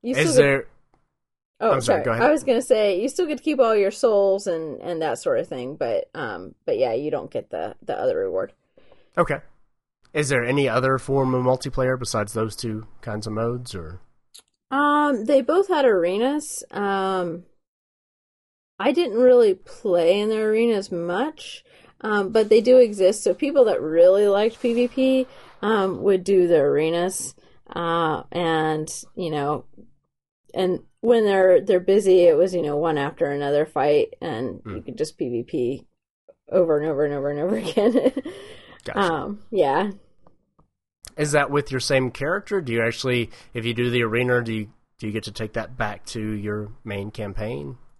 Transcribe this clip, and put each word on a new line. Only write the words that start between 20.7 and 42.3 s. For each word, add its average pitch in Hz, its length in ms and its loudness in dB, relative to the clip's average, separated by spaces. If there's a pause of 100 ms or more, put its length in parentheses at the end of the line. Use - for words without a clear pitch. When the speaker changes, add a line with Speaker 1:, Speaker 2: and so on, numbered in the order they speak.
Speaker 1:
much, 180 720 -6 (360)
um, 208 300 -2
but 220 180 2
they 240 120 8
do 254 180 8
exist. 208 460 4
So 196 100 2
people 285 320 2
that 190 160 0
really 180 460 6
liked 208 340 0
P 233 120 0
V 247 140 0
P, 262 380 2 (340)
um, 190 420 -2
would 185 200 2
do 185 240 4
the 170 140 4
arenas, 160 720 0 (400)
uh, 165 560 -2
and, 156 580 -2 (280)
you 175 140 -6
know, 147 340 -4 (920)
and 185 260 -2 (200)
when 226 240 4
they're, 190 360 6
they're 190 200 2
busy, 190 460 4
it 160 100 6
was, 180 180 2
you 165 80 -2
know, 147 140 -2
one 156 220 0
after 147 320 -2
another 143 360 0
fight, 147 540 0
and 123 420 -8
Speaker 2:
Mm. 101 140 -12
Speaker 1:
you - 60 -10
could 123 140 -14
just 156 220 -8
P 139 100 -4
V 120 140 -4
P 127 440 -4 (640)
over 165 280 2
and 151 100 -4
over 147 160 -2
and 143 100 -4
over 143 160 -4
and 143 100 -6
over 190 160 -2
<laughs> - 0 -
again. 220 560 0 (720)
Speaker 2:
Gotcha. - 140 -8
Speaker 1:
Um, 196 420 -4 (100)
yeah. 180 400 0 (1300)
Speaker 2:
Is 151 160 -2
that 143 180 2
with 139 220 -2
your 127 80 -2
same 131 320 0
character? 196 480 -4